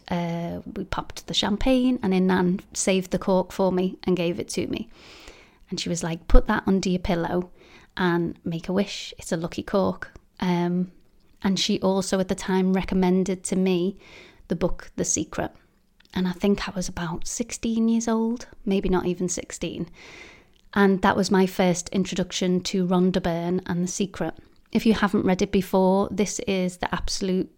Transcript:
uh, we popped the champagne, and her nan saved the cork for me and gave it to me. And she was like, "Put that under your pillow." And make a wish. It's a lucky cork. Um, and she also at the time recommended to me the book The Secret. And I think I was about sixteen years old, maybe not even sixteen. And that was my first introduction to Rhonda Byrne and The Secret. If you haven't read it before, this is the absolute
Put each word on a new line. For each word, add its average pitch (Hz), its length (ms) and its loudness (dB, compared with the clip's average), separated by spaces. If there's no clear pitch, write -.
uh, 170 500 -4
we 190 80 -6
popped - 440 -10
the - 60 -8
champagne, 247 680 2
and 185 100 2
her 185 60 4
nan 185 400 4
saved 190 380 0
the 180 80 0
cork 185 340 0
for 190 180 2
me 185 320 0
and 180 140 2
gave 175 240 -2
it - 80 -8
to - 180 -4
me. - 220 -6
And 175 100 -8
she - 80 -6
was 170 160 -4
like, 165 240 -6
"Put - 200 10
that - 200 0
under 190 220 2
your 180 100 2
pillow." 175 520 -2
And 170 460 0
make 165 260 -6
a 180 40 -2
wish. - 440 -2
It's - 140 -8
a 180 60 -2
lucky 165 260 -6
cork. 190 500 -2
Um, 175 520 0
and 190 160 0
she 202 220 0
also 190 380 0
at 185 80 -2
the 190 80 -2
time 190 380 0
recommended 185 720 0
to 190 100 -4
me 185 420 0
the 185 80 -2
book - 400 -2
The 185 100 -2
Secret. - 460 -4
And 180 140 0
I 180 40 -2
think 202 360 0
I 196 40 -8
was 180 180 -6
about 175 380 -6
sixteen 226 600 -2
years 226 200 2
old, 226 400 -2
maybe 202 240 2
not 185 160 2
even 180 240 -2
sixteen. - 600 -8
And 196 280 4
that 196 140 4
was 196 160 0
my 190 140 6
first 180 440 0
introduction 180 720 -2
to 185 240 -2
Rhonda 180 360 2
Byrne 175 440 -2
and 175 180 -2
The 180 80 -4
Secret. 165 420 -4
If - 140 0
you 220 80 6
haven't 208 320 2
read 185 160 2
it 196 100 -2
before, 190 600 2
this 190 300 -2
is 185 360 -2
the - 160 -4
absolute 185 640 -2